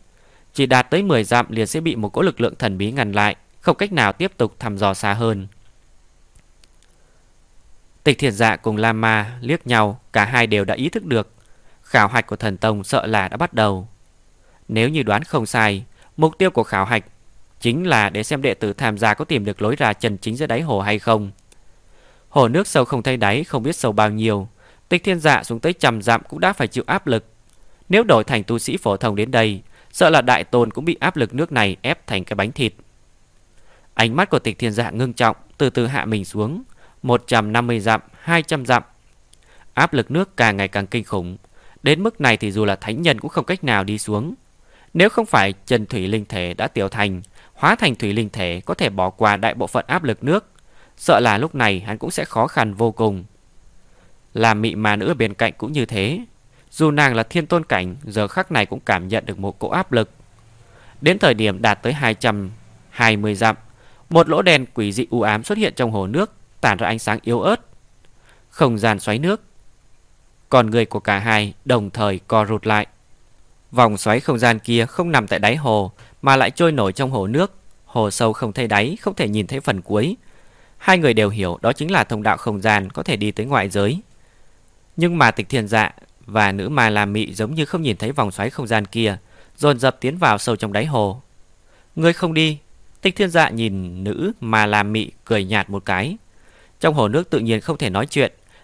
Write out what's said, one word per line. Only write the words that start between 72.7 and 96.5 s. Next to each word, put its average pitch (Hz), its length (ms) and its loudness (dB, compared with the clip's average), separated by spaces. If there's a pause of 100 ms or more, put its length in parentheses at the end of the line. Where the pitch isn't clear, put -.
Vòng 117 240 6
xoáy 110 240 0
không 131 180 -2
gian 117 200 2
kia 117 280 0
không 175 260 -4
nằm 120 140 2
tại 95 120 -2
đáy 107 180 2
hồ, 107 360 0 (300)
mà 135 140 4
lại 127 140 4
trôi 165 220 2
nổi 101 200 0
trong 135 180 -4
hồ 104 160 -2
nước. 151 280 0 (300)
Hồ 107 260 0
sâu 113 220 0
không 107 200 -4
thấy 120 160 -4
đáy, 110 320 0
không 202 140 -4
thể 131 140 -2
nhìn 104 180 -2
thấy 135 140 -8
phần 98 220 -4
cuối. 117 340 -2 (640)
Hai 185 200 2
người 139 160 2
đều 107 160 2
hiểu 98 320 -4
đó 117 100 2
chính - 180 -6
là 156 140 2
thông 107 180 -6
đạo 104 140 2
không 104 240 -4
gian 101 300 0
có - 120 -8
thể - 140 -4
đi 104 140 -2
tới 107 160 -6
ngoại 117 220 0
giới. 104 320 0 (960)
Nhưng 170 220 0
mà 123 120 4
Tịch - 180 -4
Thiên 110 200 -2
Dạ 107 220 2 (360)
và 101 260 2
nữ 98 160 -4
ma 131 220 2
La 104 160 2
Mị 101 280 -4
giống 110 200 -4
như 160 100 0
không 170 180 -4
nhìn 117 140 -2
thấy 113 160 -6
vòng 120 180 -2
xoáy 101 200 -4
không 135 160 -8
gian 107 200 0
kia, 107 300 -2 (400)
dồn 143 220 2
dập 127 220 0
tiến 143 180 -4
vào 120 200 2
sâu 113 180 -2
trong 104 160 -4
đáy 107 140 -2
hồ. 113 360 0 (720)
"Ngươi 165 160 4
không 170 220 -2
đi?" 156 240 0 (420)
Tịch 185 160 -2
Thiên 190 140 0
Dạ 165 200 4
nhìn 95 540 -4
nữ 151 360 -4
ma 110 260 2
La 104 160 4
Mị 107 280 -2 (140)
cười 104 200 0
nhạt 98 260 -2
một 98 140 -8
cái. 104 320 -2 (640)